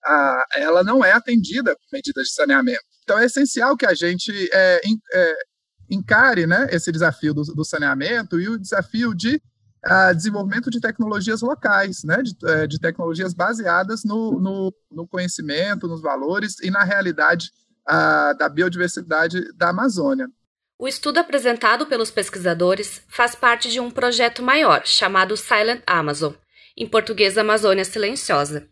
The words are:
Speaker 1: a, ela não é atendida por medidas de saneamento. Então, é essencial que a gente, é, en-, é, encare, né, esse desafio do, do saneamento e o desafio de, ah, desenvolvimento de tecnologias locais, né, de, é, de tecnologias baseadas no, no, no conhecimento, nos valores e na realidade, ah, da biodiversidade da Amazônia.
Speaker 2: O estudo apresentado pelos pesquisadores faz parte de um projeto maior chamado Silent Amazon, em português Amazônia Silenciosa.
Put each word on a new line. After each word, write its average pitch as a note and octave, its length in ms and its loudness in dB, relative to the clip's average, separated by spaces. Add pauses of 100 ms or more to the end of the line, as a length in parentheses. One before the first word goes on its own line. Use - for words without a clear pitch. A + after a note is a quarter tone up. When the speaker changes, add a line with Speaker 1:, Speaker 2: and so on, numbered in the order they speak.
Speaker 1:
a, C#3 420 2 (100)
ela D#3+ 280 2
não A#3 220 2
é F#3 60 6
atendida A3+ 640 0
por - 180 -20
medidas C#4 340 -6
de - 60 -8
saneamento. B2+ 480 2 (220)
Então, G#3+ 160 2
é A#3+ 60 6
essencial B3+ 520 2
que B3 80 0
a F#3+ 80 4
gente, F3 380 -2 (200)
é, F#3 320 4
en-, G#3+ 160 0 (140)
é, E3+ 220 2 (560)
encare, G#3 560 2
né, G#3 240 2
esse E3+ 200 -2
desafio D#3 440 -2
do, D3 80 -4
do D3+ 200 -6
saneamento D#3+ 760 -2
e F#3+ 100 -4
o A3+ 80 -4
desafio G#3+ 560 -2
de, A3+ 260 -2 (440)
ah, F#3 300 6
desenvolvimento G3+ 580 -2
de A3+ 100 -4
tecnologias A3 600 -4
locais, G3+ 600 -2
né, F3 200 0
de, A3 200 -6
é, D#3 220 2
de D3 140 -6
tecnologias E3+ 560 -4
baseadas F#3+ 680 -2
no, G#3+ 360 -2
no, F#3+ 340 -2 (160)
no E3 180 -12
conhecimento, F3+ 800 -4
nos E3 140 -8
valores D#3 640 -4
e F#3 80 -2
na G3+ 120 2
realidade, F3 680 0 (360)
ah, D3+ 460 2
da D3 160 -2
biodiversidade F3 1040 -2
da F3 160 0
Amazônia. A#3 580 -2 (520)
Speaker 2:
O B3 80 -6
estudo C#4 320 -2
apresentado B3 680 2
pelos A3+ 240 -2
pesquisadores F#3 1000 -2
faz A#3+ 280 0
parte A#3 340 2
de A#3 100 -4
um A#3+ 120 -6
projeto A#3+ 500 0
maior B3+ 460 4
chamado F#3+ 500 2
Silent A#3 480 0
Amazon, D3+ 480 0 (420)
em A3+ 120 -8
português G#3 500 2
Amazônia G#3+ 480 2
Silenciosa. E3 880 -4